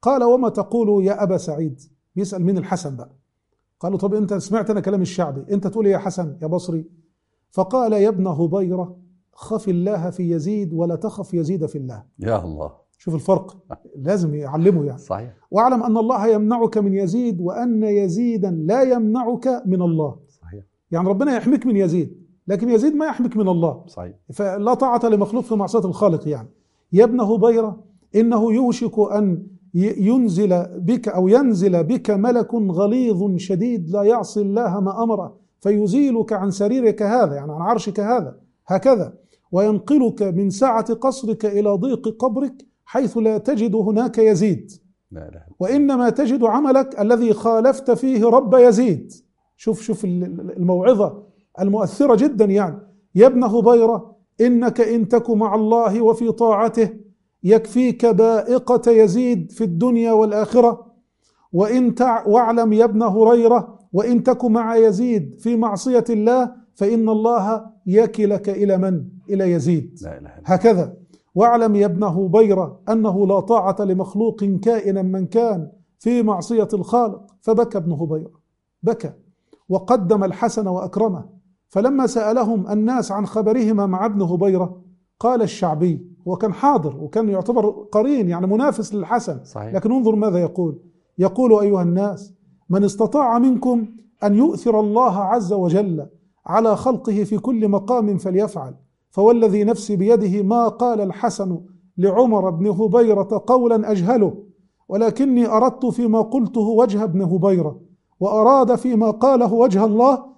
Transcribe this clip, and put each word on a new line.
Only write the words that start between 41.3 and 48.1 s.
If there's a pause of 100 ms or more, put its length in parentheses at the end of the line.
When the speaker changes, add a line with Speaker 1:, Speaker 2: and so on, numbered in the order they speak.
Speaker 1:
إلى
ضيق (120)
قبرك (200)
حيث
لا
تجد
هناك
يزيد. (400)
Speaker 2:
لا
إله
إلا
الله.
Speaker 1:
وإنما
تجد
عملك
الذي
خالفت
فيه